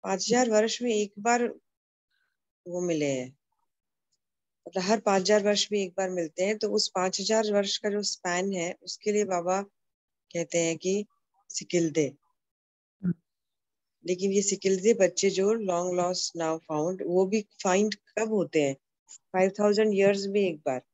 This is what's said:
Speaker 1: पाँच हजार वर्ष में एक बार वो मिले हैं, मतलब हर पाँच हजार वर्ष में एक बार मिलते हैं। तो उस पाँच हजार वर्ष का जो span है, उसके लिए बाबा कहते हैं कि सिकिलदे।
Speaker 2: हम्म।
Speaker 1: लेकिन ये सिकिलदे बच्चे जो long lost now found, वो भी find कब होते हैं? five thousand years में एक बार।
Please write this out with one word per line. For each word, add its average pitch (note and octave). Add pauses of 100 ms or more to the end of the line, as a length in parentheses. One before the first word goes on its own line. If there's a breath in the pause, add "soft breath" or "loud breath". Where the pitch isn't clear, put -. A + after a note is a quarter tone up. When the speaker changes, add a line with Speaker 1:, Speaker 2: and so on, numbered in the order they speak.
Speaker 1:
पाँच F#3+
हजार A#3+
वर्ष A3
में B3
एक G#3
बार A#3+ (1200)
वो F3
मिले D#3+
हैं, B2+ (1400)
मतलब F#3
हर G#3+
पाँच G3
हजार G3+
वर्ष G#3
में G#3
एक F#3
बार F#3+
मिलते F3+
हैं। G#3+
तो G#3+
उस G#3
पाँच F#3
हजार G#3+
वर्ष G3+
का G#3+
जो G3+
span F#3
है, F3+
उसके G#3
लिए G#3
बाबा F#3 (760)
कहते E3+
हैं E3
कि G3 (460)
सिकिलदे। D#3+ (960)
Speaker 2:
हम्म। F3+ (920)
Speaker 1:
लेकिन F#3
ये G3+
सिकिलदे F#3+
बच्चे F#3+
जो F#3+ (160)
long F3+
lost F3+
now D#3+ (160)
found, D#3+
वो F#3
भी G#3+ (220)
find G3+ (240)
कब A3
होते D#3+
हैं? C#3 (580)
five F#3+
thousand G#3
years G3
में G3
एक F3
बार। C3 (120)